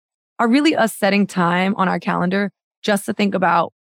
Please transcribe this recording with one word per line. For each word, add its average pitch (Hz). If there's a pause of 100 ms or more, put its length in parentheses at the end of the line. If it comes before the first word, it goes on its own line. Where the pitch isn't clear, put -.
(380)
are 233
really 285
us -
setting 202
time 180
on 190
our 180
calendar 180 (300)
just 208
to 220
think 202
about 175 (120)